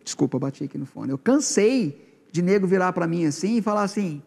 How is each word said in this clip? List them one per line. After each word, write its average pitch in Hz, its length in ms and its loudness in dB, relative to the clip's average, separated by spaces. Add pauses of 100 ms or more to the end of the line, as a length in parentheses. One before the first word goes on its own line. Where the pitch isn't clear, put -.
desculpa, 139 340 -2
eu - 20 0
bati 135 240 -4
aqui 139 140 -10
no 139 80 -8
fone, 123 260 -10
eu 135 60 -4
cansei 220 1120 0
de 165 100 0
nego 190 260 4
virar 185 260 2
pra 180 140 0
mim 170 180 0
assim 185 320 0
e 220 40 2
falar 208 220 0
assim, 190 440 -4